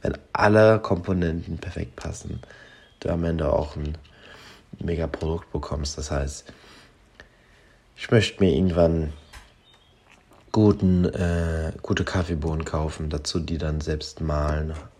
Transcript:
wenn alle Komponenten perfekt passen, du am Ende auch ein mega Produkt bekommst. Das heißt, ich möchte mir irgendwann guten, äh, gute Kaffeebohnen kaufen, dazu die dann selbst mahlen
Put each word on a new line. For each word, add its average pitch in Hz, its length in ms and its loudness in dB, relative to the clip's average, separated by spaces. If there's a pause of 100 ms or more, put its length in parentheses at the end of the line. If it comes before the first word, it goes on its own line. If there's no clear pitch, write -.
wenn - 160 -2 (160)
alle 107 460 8
Komponenten 87 800 -2
perfekt 82 380 -10
passen, 80 440 -10 (600)
du - 100 -4
am 85 140 0
Ende 82 280 0
auch 76 240 -2
ein 76 220 -6 (800)
mega 82 300 -2
Produkt 80 440 -4
bekommst. 73 460 -6
Das 73 120 -8
heißt, 69 400 -6 (1500)
ich - 140 -8
möchte 104 320 4
mir 87 120 6
irgendwann 82 580 4 (1400)
guten, 95 540 6
äh, 82 680 -2 (100)
gute 92 220 -2
Kaffeebohnen 80 600 -2
kaufen, 78 460 -4
dazu 78 300 -4
die 78 180 -4
dann 76 220 -2
selbst 76 400 -6
mahlen 76 520 -2 (280)